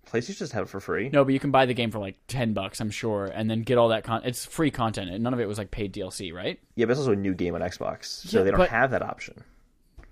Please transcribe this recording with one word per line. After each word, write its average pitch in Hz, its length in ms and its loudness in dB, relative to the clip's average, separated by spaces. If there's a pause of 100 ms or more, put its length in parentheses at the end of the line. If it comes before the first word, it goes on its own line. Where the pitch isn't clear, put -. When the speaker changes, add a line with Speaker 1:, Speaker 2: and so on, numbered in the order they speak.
(100)
Speaker 1:
PlayStation 113 280 -2
just 165 140 -8
have 104 100 -2
it 95 80 -6
for 98 100 -8
free? 98 300 -4
Speaker 2:
No, 143 120 6
but 135 120 4
you 135 40 2
can 143 120 0
buy 131 160 6
the 123 80 -2
game 117 160 0
for, 107 80 -6
like, 95 180 -8 (120)
ten 117 260 0
bucks, 98 260 -4
I'm 110 80 -2
sure, 104 380 -2
and 110 240 -2
then 113 100 0
get 120 160 2
all 117 120 6
that 110 160 2
con-, 110 200 -2
it's - 220 -4
free 156 240 2
content. 104 500 -2
None 123 140 0
of 120 60 -2
it 113 60 2
was, 104 120 -4
like, 101 120 -8
paid 101 220 -4
D 104 80 -8
L 92 100 -6
C, 90 220 -8
right? 101 260 -6 (180)
Speaker 1:
Yeah, 113 100 4
but 117 60 2
it's 143 80 2
also 131 120 4
a 101 40 6
new 98 180 0
game 87 200 0
on 85 60 -2
Xbox, - 460 -6
so - 320 -2
Speaker 2:
Yeah, - 60 6
Speaker 1:
they 98 80 6
don't - 60 4
Speaker 2:
but 180 120 6
Speaker 1:
have 127 220 4
that 92 100 0
option. - 420 -10 (540)
They - 140 -20